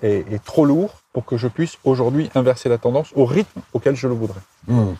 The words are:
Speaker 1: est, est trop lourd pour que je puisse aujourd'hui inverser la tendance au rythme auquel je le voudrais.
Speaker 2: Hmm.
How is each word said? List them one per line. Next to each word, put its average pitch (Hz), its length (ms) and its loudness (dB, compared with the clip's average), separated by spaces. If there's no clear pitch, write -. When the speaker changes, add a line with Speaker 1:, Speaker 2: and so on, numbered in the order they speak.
Speaker 1:
est, 101 280 0
est 104 120 -6
trop - 220 2
lourd 160 240 2
pour 123 120 -4
que 123 120 -4
je 120 100 -2
puisse 160 360 -4
aujourd'hui 131 520 0
inverser 127 340 0
la 120 80 2
tendance 127 380 -2
au 139 100 4
rythme 156 360 -2
auquel 139 220 0
je 131 120 -4
le 123 60 -2
voudrais. 107 260 -6
Speaker 2:
Hmm. 107 320 2